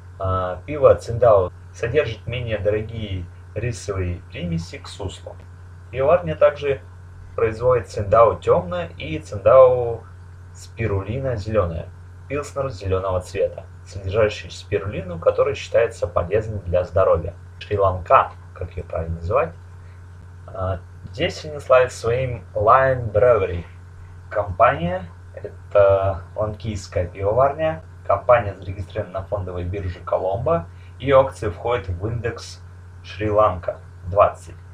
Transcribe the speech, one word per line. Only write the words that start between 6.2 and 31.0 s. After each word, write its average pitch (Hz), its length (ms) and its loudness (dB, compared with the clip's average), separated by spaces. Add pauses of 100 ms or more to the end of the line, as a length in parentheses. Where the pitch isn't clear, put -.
также 143 460 2 (520)
производит 117 540 0
Циндао 107 460 4
темное 175 600 0
и 156 220 -8
Циндао 123 840 6 (520)
Спирулина 113 840 -4
зеленая. 92 520 -2 (400)
Пилснер 139 420 -6
зеленого 95 500 -2
цвета, - 440 -4 (200)
содержащий 104 640 -2
спирулину, 135 680 -6
который 131 360 2
считается - 520 0
полезным 101 540 -2
для 87 240 0
здоровья. 87 500 2 (240)
Шри-Ланка, 98 720 2 (240)
как - 220 -12
ее 87 80 -8
правильно 82 320 -6
называть. 117 360 -2 (920)
А, 95 320 -6 (320)
здесь - 340 -6
они 151 140 -12
славятся 127 400 2
своим 123 460 -2 (100)
Lion 123 580 4
Brewery. 101 520 2 (640)
Компания, 151 720 0 (320)
это 98 880 2 (140)
ланкийская 98 720 -6
пивоварня. 139 760 0 (240)
Компания 110 480 2
зарегистрирована - 680 -8
на - 60 -10
фондовой 92 380 -6
бирже 90 360 -6
Коломбо. 117 640 -2 (320)
Ее 135 220 6